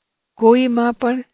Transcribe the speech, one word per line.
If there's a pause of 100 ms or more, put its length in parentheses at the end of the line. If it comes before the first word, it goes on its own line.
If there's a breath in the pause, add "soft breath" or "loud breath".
(340)
કોઈમાં
પણ